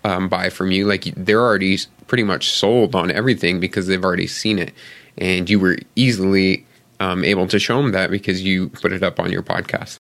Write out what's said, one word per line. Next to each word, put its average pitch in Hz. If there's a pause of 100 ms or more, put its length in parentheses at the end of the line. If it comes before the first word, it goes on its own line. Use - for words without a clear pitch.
um, 92
buy 92
from 92
you, 95
like, 101
they're 107
already 98
s-, 95 (200)
pretty 123
much 98
sold 107
on 87
everything 95
because 92
they've 92
already 90
seen 107
it. 87 (460)
And 92
you 104
were 92 (180)
easily, 98 (360)
um, 92
able 92
to 101
show 120
'em 139
that 92
because 95
you 95
put -
it 92
up 92
on 90
your 90
podcast. -